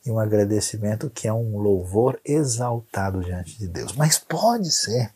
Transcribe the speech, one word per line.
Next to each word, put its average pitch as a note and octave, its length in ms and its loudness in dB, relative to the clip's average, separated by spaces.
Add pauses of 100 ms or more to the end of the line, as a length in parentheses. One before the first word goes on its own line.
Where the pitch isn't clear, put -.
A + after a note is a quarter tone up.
e B2 60 -4
um A2 80 0
agradecimento G#2+ 880 0
que - 180 -8
é A2 60 0
um A2+ 240 -2
louvor G2+ 680 2
exaltado A#2 960 -2
diante F2+ 340 -8
de G2+ 100 -8
Deus. - 260 -8
Mas D3+ 240 2
pode G3+ 540 0
ser - 440 0